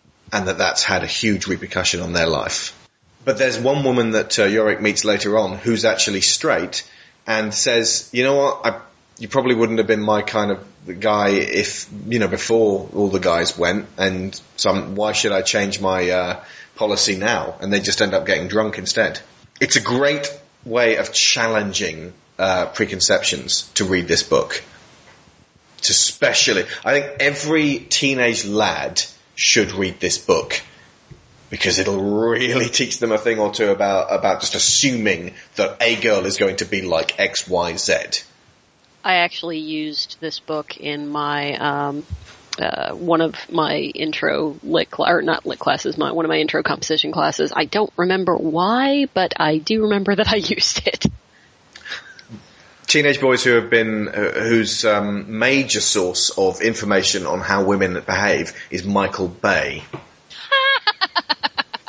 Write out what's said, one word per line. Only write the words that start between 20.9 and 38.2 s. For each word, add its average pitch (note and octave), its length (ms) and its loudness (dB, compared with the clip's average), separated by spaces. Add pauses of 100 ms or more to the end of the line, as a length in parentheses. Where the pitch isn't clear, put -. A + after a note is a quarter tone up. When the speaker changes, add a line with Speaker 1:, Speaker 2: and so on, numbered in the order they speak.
Speaker 1:
of - 160 -2
challenging, G2 1000 0 (240)
uh, F#2 260 0
preconceptions - 1080 0
to G#2+ 100 2
read F2+ 240 0
this E2 140 2
book. - 400 0 (1200)
To - 80 0
especially, - 720 2 (200)
I C#3 160 2
think C#3+ 220 -6
every D3 600 0
teenage B2 640 0
lad F2 560 0 (320)
should - 380 2
read F#2 280 -4
this F2+ 160 0
book, - 420 0 (920)
because F#2 280 0
it'll G2 220 0 (300)
really A#2 380 2
<laughs> - 20 -10
teach A#2+ 280 -2
them A2+ 140 0
a G#2+ 60 4
thing A2+ 200 0
or G#2 140 2
two G#2+ 180 2
about, G2 400 2
about F#2+ 300 0
just - 140 -4
assuming G2 800 0 (220)
that G2 260 0
a A#2 140 4
girl G#2 280 2
is G2 140 -2
going F#2+ 180 2
to G2+ 80 -4
be F#2+ 160 -4
like E2 400 -2
X, - 260 -2
Y, F2 300 -2
Z. - 160 0 (1120)